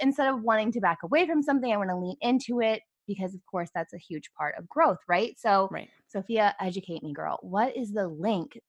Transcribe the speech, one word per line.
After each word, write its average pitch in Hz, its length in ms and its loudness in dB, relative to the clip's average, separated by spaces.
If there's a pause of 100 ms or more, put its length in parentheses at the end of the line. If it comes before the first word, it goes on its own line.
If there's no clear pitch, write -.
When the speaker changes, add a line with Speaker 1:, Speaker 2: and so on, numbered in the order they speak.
Speaker 1:
instead 269 320 2
of 240 100 -4
wanting 220 300 2
to 226 80 -2
back 170 220 2
away 285 240 4
from 311 160 2
something, 277 280 2
I 208 60 2
wanna 190 220 -2
lean 180 220 -4
into 247 400 0
it 220 200 2 (260)
because, 190 260 -6
of 185 140 -16
course, 170 260 -6
that's 170 200 -6
a - 40 -16
huge 156 400 -12
part 151 220 -4
of 175 100 -16
growth, 277 380 2
right? 180 320 2
So, 196 320 4
Speaker 2:
Right. 160 180 -10 (180)
Speaker 1:
Sophia, 208 520 2
educate 180 440 -6
me, 156 80 -8
girl. 156 300 -6
What 202 340 -2
is 233 160 -6
the 202 160 -2
link 170 600 -4